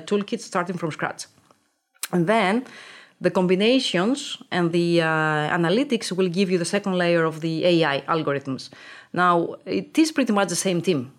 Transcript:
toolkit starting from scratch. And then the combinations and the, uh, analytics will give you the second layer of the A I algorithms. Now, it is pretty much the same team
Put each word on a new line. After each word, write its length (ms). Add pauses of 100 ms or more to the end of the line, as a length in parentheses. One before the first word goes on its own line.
toolkit 360
starting 360
from 140
scratch. 360 (840)
And 160
then 380 (600)
the 60
combinations 1040 (140)
and 200
the, 300
uh, 580
analytics 520
will 180
give 220
you 60
the 80 (100)
second 220
layer 340
of 80
the 160 (160)
A 20 (220)
I 120
algorithms. 640 (420)
Now, 440 (100)
it 320
is 140
pretty 220
much 160
the 180
same 140
team 380